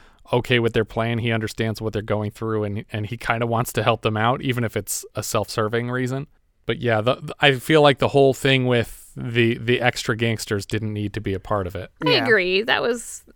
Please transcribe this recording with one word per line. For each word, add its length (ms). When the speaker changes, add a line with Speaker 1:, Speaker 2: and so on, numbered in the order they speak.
Speaker 1:
okay 260
with 140
their 120
plan. 340
He 140
understands 500
what 100
they're 100
going 280
through, 340
and, 280
and 140
he 100
kinda 300
wants 280
to 80
help 200
them 140
out, 240
even 240
if 120
it's 280
a 60
self-serving 680
reason. 380
But 160
yeah, 200
the, 160
the, 240
I 160
feel 260
like 160
the 100
whole 260
thing 320
with 500
the, 420
the 220
extra 360
gangsters 480
didn't 280
need 220
to 60
be 140
a 60
part 260
of 80
it. 160
Speaker 2:
I 40
Speaker 3:
Yeah. 140
Speaker 2:
agree. 380
That 200
was 420